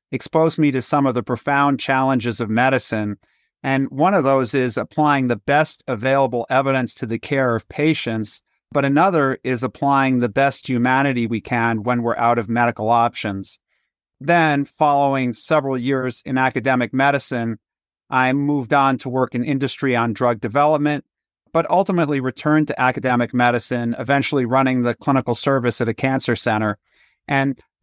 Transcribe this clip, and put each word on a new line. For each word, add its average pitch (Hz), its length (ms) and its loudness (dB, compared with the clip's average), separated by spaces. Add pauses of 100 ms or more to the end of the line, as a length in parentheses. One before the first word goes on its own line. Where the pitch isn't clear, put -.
(100)
exposed 160 480 0
me 147 140 4
to 127 100 -2
some 143 240 0
of 131 80 0
the 120 80 -2
profound 139 560 0
challenges 131 600 0
of 110 100 -4
medicine. 113 680 0 (460)
And 135 260 -2
one 151 220 2
of 175 120 2
those 135 300 2
is 127 220 0
applying 139 520 0
the 120 80 0
best 143 500 -2
available 127 640 0
evidence 131 460 0
to 131 100 -8
the 113 140 -4
care 131 340 0
of 110 140 -4
patients, 120 720 -4 (300)
but 143 120 0
another 143 600 2
is 123 180 -2
applying 135 560 0
the 120 100 2
best 135 400 0
humanity 127 600 0
we 113 120 -2
can 117 440 -2
when 120 180 0
we're 117 140 0
out 117 240 2
of 101 80 -6
medical 117 420 0
options. 117 680 -2 (600)
Then, 151 440 2
following 139 680 0
several 135 460 -2
years 127 480 -4
in 131 120 -2
academic 127 540 0
medicine, 131 680 -2 (500)
I 127 220 2
moved 143 420 -2
on 135 240 2
to 135 100 -10
work 127 240 -2
in 123 120 -2
industry 135 500 -2
on 117 180 0
drug 120 280 0
development, 147 640 0 (480)
but 165 180 0
ultimately 175 480 2
returned 151 480 2
to - 140 -4
academic 123 520 0
medicine, 120 640 0
eventually 135 480 0
running 127 380 2
the 120 120 0
clinical 131 420 0
service 123 440 0
at 113 80 0
a 110 60 -2
cancer 131 400 -2
center. 107 440 -2 (500)
And 135 320 -2 (220)